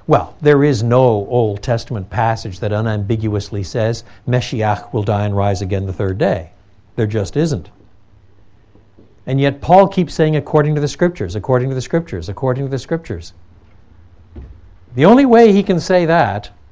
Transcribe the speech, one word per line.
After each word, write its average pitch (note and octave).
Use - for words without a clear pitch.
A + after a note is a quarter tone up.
Well, B2+
there D3
is B2+
no A#2
Old A2
Testament A2+
passage A2+
that G#2
unambiguously G#2
says A#2
Meshiach A2
will G#2+
die G#2
and G2+
rise G2+
again G2
the F#2
third F#2+
day. A#2
There A2
just G#2
isn't. D3
And C3+
yet C#3
Paul F#3
keeps F3+
saying, D#3
"According D3+
to D3
the D3
Scriptures, C#3
according B2+
to C3+
the B2+
Scriptures, A2+
according B2+
to C3
the C3
Scriptures." A2+
The C3
only B3+
way A#3
he G3
can F#3
say F3+
that B2